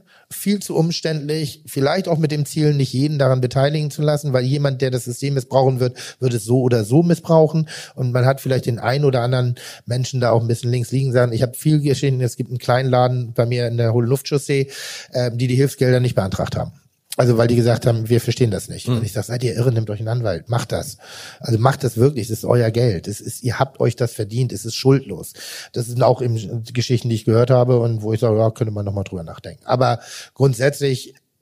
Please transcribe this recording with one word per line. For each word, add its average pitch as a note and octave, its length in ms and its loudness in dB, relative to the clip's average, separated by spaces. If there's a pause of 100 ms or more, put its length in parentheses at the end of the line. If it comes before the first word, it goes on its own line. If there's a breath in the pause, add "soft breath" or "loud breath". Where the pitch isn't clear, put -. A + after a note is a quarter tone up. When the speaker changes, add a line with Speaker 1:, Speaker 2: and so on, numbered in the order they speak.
(320 soft breath)
Speaker 1:
viel G3+ 280 -2
zu E3+ 160 -8
umständlich, D#3 880 -2
vielleicht D#3 420 0
auch D#3+ 120 2
mit D3+ 120 0
dem D3 140 0
Ziel, D3+ 300 2
nicht C3+ 180 0
jeden D3 240 0
daran C3 240 4
beteiligen C#3 480 0
zu D3+ 140 -6
lassen, D3 280 0
weil B2+ 120 2
jemand, C3+ 400 0
der B2+ 80 0
das B2+ 140 -2
System C#3 280 -4
missbrauchen C3 460 2
wird, B2 180 -2 (220 loud breath)
wird B2 160 0
es A2 80 -4
so B2 180 2
oder B2 220 2
so B2+ 180 4
missbrauchen. D#3+ 680 4 (280 loud breath)
Und B2+ 160 -2
man B2 160 2
hat C3+ 120 2
vielleicht B2+ 280 -2
den A#2 100 -2
einen C3 280 0
oder B2+ 160 2
anderen B2 340 0 (320 loud breath)
Menschen B2+ 320 -4
da A#2+ 100 2
auch A2+ 120 4
ein A#2 60 -2
bisschen A#2 220 -2
links A#2+ 220 -2
liegen C3+ 220 0
lassen. B2 200 4
Ich A2+ 80 0
habe A#2 140 -2
viel D#3 260 2
Geschichten, C3+ 400 0
es A#2+ 140 -2
gibt A#2+ 160 -8
einen B2 80 -6
kleinen B2+ 320 0
Laden B2 420 2
bei A#2 140 0
mir A#2+ 200 -2
in A#2 100 -4
der A#2 160 2
Hohen A#2+ 120 2
Luftchaussee, C#3 640 0 (460 loud breath)
ähm, B2 260 -2
die B2+ 80 2
die B2 80 2
Hilfsgelder B2+ 440 4
nicht B2 140 0
beantragt F#2 420 -2
haben. - 180 -6 (440)
Also B2 200 4
weil A#2 120 6
die A#2+ 80 2
gesagt A#2 280 2
haben, A2+ 220 0
wir A#2 140 4
verstehen A#2+ 280 0
das F#2 200 -4
nicht. E2+ 180 -12
Speaker 2:
Hm. B2 100 0
Speaker 1:
Und A2+ 60 -4
ich G2+ 80 -4
sag, - 140 -6
seid A#2+ 180 -6
ihr A#2 100 0
irre, A#2+ 200 0
nehmt A2 160 -2
euch G#2 100 -6
einen A2 80 -8
Anwalt, A#2 400 -4
macht A#2 240 -4
das. - 240 -6 (460 loud breath)
Also A2+ 180 0
macht C3+ 240 0
das A#2 140 -4
wirklich, B2+ 320 2
es - 20 -6
ist - 140 -8
euer A#2+ 260 2
Geld. G#2+ 380 0
Es G2+ 100 -8
ist, - 240 -12
ihr A#2+ 160 -2
habt - 220 -4
euch B2 160 0
das A#2+ 160 -2
verdient, A2+ 400 -4
es G2 100 -10
ist A2+ 120 -8
schuldlos. B2+ 580 0 (400 loud breath)
Das A#2 140 -4
sind A#2+ 140 -4
auch B2 200 4
eben A2+ 500 -4
Geschichten, A#2+ 380 -2
die A2+ 60 0
ich G#2+ 100 -4
gehört A#2 240 4
habe B2 320 4
und A2+ 220 -2
wo A2 100 -2
ich A2 80 -2
sage, A2 160 2
ja, A2 140 2
könnte A2 200 -4
man G#2 140 -6
nochmal G2 180 -4
drüber F2+ 200 -10
nachdenken. E2+ 420 -16
Aber B2 340 2 (340 loud breath)
grundsätzlich C3+ 800 0 (280)